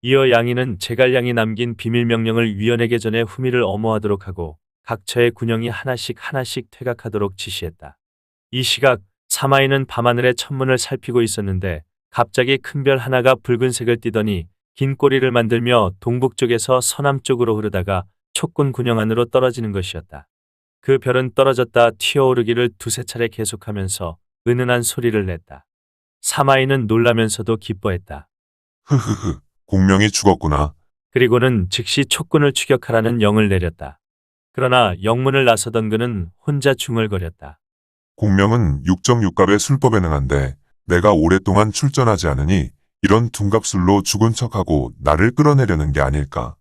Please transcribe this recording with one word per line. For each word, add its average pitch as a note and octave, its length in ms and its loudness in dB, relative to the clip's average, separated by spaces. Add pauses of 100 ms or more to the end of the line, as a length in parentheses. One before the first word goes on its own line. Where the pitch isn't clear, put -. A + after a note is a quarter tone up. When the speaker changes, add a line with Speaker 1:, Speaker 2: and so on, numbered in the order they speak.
Speaker 1:
이어 C3 280 4
양희는 A#2+ 480 0
제갈량이 B2 540 0
남긴 A2+ 440 -2
비밀 A#2+ 280 -2
명령을 A2+ 540 0
위원에게 A#2 400 0
전해 A2+ 240 -2
후미를 B2 400 -2
엄호하도록 G#2 640 -2
하고 E2+ 300 -12 (260)
각처의 A#2+ 480 -2
군영이 A2+ 360 -4
하나씩 A#2+ 500 -8
하나씩 C3 520 -8
퇴각하도록 G#2 680 -6
지시했다. E2 600 -12 (520)
이 B2+ 120 -6
시각 B2 380 2 (280)
사마이는 C3+ 580 0
밤하늘의 A#2+ 500 0
천문을 C3 420 -2
살피고 B2 440 -4
있었는데 F#2+ 600 -4 (280)
갑자기 B2+ 480 0
큰 - 260 -8
별 C3+ 140 2
하나가 B2+ 360 2
붉은색을 A#2+ 680 -2
띠더니 G#2 440 -2 (300)
긴 C3+ 180 -2
꼬리를 C3+ 360 2
만들며 A#2 720 2
동북쪽에서 B2 800 0
서남쪽으로 B2+ 760 -2
흐르다가 G2 480 -2 (300)
촉군 C#3+ 380 -2
군영 A#2+ 280 0
안으로 A2 240 0
떨어지는 A#2+ 480 -2
것이었다. F2+ 560 -10 (520)
그 C3+ 180 0
별은 B2+ 360 -2
떨어졌다 B2 640 4
튀어오르기를 B2 800 0
두세 A#2+ 260 -8
차례 A#2 240 -4
계속하면서 G2+ 880 -8 (300)
은은한 B2 340 0
소리를 A2+ 420 -2
냈다. D#2+ 400 -10 (560)
사마이는 C3+ 680 2
놀라면서도 A2+ 680 0
기뻐했다. F#2 720 -8 (580)
Speaker 2:
흐흐흐, A2 520 -2 (280)
공명이 G2 440 2
죽었구나. D#2 640 0 (380)
Speaker 1:
그리고는 A#2+ 580 2
즉시 - 340 -2
촉군을 D3 480 0
추격하라는 A#2 680 0
영을 G#2 260 2
내렸다. E2+ 500 -4 (540)
그러나 B2 500 2
영문을 C3 440 2
나서던 A2+ 420 2
그는 G#2+ 420 -2 (160)
혼자 C#3 280 2
중얼거렸다. G2 840 -6 (560)
Speaker 2:
공명은 G2 720 2
육점육 F#2 480 0
갑의 F#2+ 240 4
술법에 B2+ 420 2
능한데 C#2 560 -2 (300)
내가 F2 260 4
오랫동안 F#2+ 600 2
출전하지 A2+ 560 0
않으니 C#2+ 420 0 (320)
이런 A#2 280 2
둔갑술로 G2+ 720 2
죽은 A2+ 300 0
척하고 E2+ 680 -2
나를 D#2 320 2
끌어내려는 A#2 600 2
게 D2 80 0
아닐까? C#2 600 -2